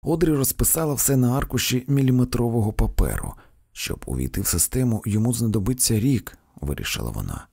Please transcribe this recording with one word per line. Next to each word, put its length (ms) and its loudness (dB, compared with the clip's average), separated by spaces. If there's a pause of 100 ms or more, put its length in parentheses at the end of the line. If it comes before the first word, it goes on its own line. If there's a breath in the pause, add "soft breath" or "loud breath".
Одрі 300 2
розписала 640 0
все 240 2
на 200 4
аркуші 500 -2
міліметрового 840 2
паперу. 600 0 (380 soft breath)
Щоб 340 -8
увійти 360 -4
в 60 -2
систему, 580 0
йому 280 2
знадобиться 680 0
рік, 380 0 (240)
вирішила 500 -6
вона. 420 -8